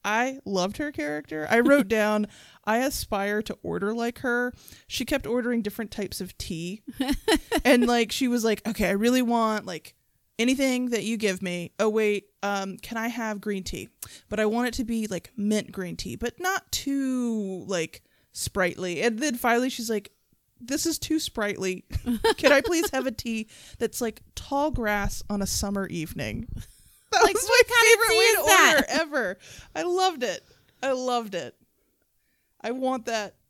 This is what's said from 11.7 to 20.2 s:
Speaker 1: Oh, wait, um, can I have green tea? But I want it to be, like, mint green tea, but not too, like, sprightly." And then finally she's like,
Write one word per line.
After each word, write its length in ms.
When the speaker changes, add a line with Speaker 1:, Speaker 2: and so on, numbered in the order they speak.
Speaker 1:
Oh, 100
wait, 360
um, 360
can 180
I 120
have 320
green 240
tea? 240
But 120
I 60
want 220
it 60
to 100
be, 220
like, 300
mint 340
green 260
tea, 200
but 240
not 320
too, 960
like, 340
sprightly." 680
And 180
then 160
finally 340
she's 200
like, 200